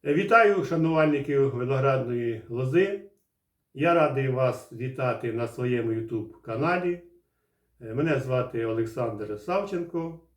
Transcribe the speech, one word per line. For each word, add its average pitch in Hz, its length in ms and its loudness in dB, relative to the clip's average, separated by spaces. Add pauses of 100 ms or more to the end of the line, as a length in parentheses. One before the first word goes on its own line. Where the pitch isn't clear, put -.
Вітаю 190 600 6
шанувальників 147 880 2
виноградної 123 920 0
лози. 156 600 0 (640)
Я 165 200 2
радий 135 340 2
вас 127 440 -2
вітати 123 600 -4
на 117 160 -4
своєму 123 420 -2
YouTube 110 500 -6
каналі. 175 640 -2 (800)
Мене 131 400 -2
звати 123 440 -2
Олександр 113 760 -4
Савченко. 175 800 -6 (160)